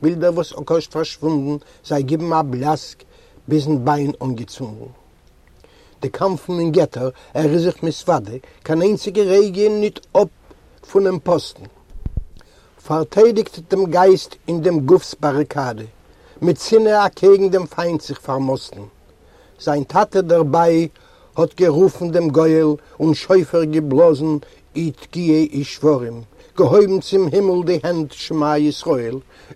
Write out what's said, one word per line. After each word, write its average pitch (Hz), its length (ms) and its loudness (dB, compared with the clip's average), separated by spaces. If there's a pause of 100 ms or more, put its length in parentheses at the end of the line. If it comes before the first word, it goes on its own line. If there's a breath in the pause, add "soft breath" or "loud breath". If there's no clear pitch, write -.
בילדער, 170 320 0
וואס 165 180 -4
אויך - 180 -14
האט 165 220 -2
פארשוואונדן, 147 720 -4 (220 soft breath)
זיי 143 160 -2
געבן 160 300 -4
א 160 100 0
בלאסק 139 600 -6 (460 soft breath)
ביז 147 180 0
אין 143 180 -2
ביין 147 280 -2 (100)
אנגעצונגען. 117 640 -10 (1120 soft breath)
דער 131 100 -6
קאמפ 190 400 -4
אין 170 220 -2
געטער, 147 360 0 (260 soft breath)
ער 147 200 0
איז 170 80 2
זיך 175 200 -2
מסוודע, 147 500 -2 (300 soft breath)
קיין 160 200 -2
איינציקער 202 460 0
רגע 202 400 2
ניט 214 300 -2 (140)
אפ 190 160 4 (640 soft breath)
פון - 140 2
דעם - 140 -2
פאסטן. - 460 -4 (1200 soft breath)
פארטיידיגט 202 720 2 (120)
דעם 190 160 0
גייסט 180 480 2 (140)
אין 165 140 -4
דעם 170 180 2
גופס 151 400 2
באריקאדע, 135 640 -4 (580 soft breath)
מיט 165 160 0
זינע 214 480 2
א - 20 -2
קעגן 196 400 4
דעם 175 180 0
פיינד 170 340 -4
זיך - 200 -12
פארמאסטן. 135 600 -6 (800 soft breath)
זיין 147 240 -2
טאטע 190 360 0
דערביי 165 680 2 (480 soft breath)
האט 165 240 -2
גערופן 175 500 2
דעם 170 180 0
גואל 160 420 4 (300 soft breath)
און 156 140 2
שופר 170 500 2
געבלאזן, 151 720 2 (400 loud breath)
אית 160 360 -6
גאה 160 400 2
איש 143 260 -8
פאר 139 260 2
אים. 117 180 -12 (340 soft breath)
געהויבן 190 440 4
צום 190 320 -2
הימל 185 340 0
די 175 160 0
הענט, 165 300 -4
שמע 151 460 -2
ישראל, 135 600 -2 (380 loud breath)